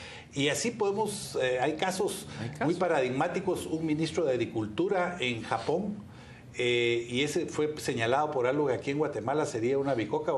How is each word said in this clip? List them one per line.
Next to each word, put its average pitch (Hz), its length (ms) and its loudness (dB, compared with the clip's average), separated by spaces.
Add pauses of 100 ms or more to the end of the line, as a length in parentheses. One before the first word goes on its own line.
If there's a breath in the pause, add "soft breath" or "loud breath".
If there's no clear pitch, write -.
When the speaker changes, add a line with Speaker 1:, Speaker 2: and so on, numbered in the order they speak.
(340 loud breath)
Speaker 1:
Y 139 140 2
así 208 240 0
podemos, 202 720 -2
eh, 127 160 2
hay 147 140 2
casos 185 520 -2 (160 loud breath)
Speaker 2:
Hay 117 100 -4
casos. - 140 -2
Speaker 1:
muy 311 100 4
paradigmáticos. 170 920 0
Un 160 180 -2
ministro 156 380 0
de 139 80 4
Agricultura 143 880 0
en 120 240 -2
Japón, 160 540 -2 (600 loud breath)
eh, 120 500 2
y 123 140 0
ese 151 240 0
fue 151 320 -2
señalado 131 540 2
por 123 160 2
algo 147 200 4
que 127 60 4
aquí 127 160 -4
en 143 80 0
Guatemala 139 480 0
sería 131 320 0
una 139 160 2
bicoca, 147 440 0